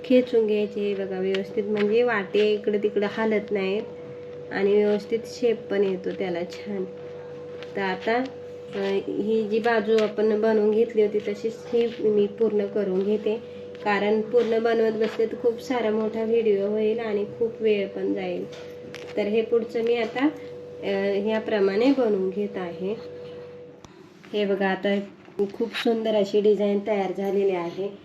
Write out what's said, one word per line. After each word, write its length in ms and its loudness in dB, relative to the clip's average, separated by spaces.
खेचून 440 4
घ्यायचे. 340 0
हे 240 -2
बघा, 140 -6
व्यवस्थित, 440 -2
म्हणजे 400 2
वाटे 500 2
इकडं 300 0
तिकडं 260 0
हलत 420 0
नाहीत 320 0
आणि 220 2
व्यवस्थित 520 2
शेप 420 -2
पण 160 2
येतो 280 -2
त्याला 320 -4
छान. 400 -8
तर 60 -4
आता, 420 0
अ, 40 -4
ही 440 0
जी 80 2
बाजू 380 2
आपण 440 2
बनवून 300 4
घेतली 300 2
होती 180 2
तशीच 360 -4
ही 160 2
मी 280 4
पूर्ण 380 2
करून 380 0
घेते, 600 -2
कारण 380 2
पूर्ण 380 2
बनवत 320 4
बसले 340 0
तर 160 -4
खूप 200 2
सारा 300 0
मोठा 320 0
व्हिडिओ 440 4
होईल 320 0
आणि 260 -2
खूप 360 -4
वेळ 260 2
पण 260 -2
जाईल. 600 -6
तर 40 0
हे 200 2
पुढचं 420 0
मी 120 2
आता, 300 0
अ, 400 0
ह्याप्रमाणे 760 2
बनवून 320 2
घेत 280 -4
आहे. 380 -6
हे 120 2
बघा, 220 2
आता 320 0
खूप 220 -4
सुंदर 400 0
अशी 260 2
डिझाईन 460 4
तयार 300 0
झालेली 340 2
आहे. 380 -4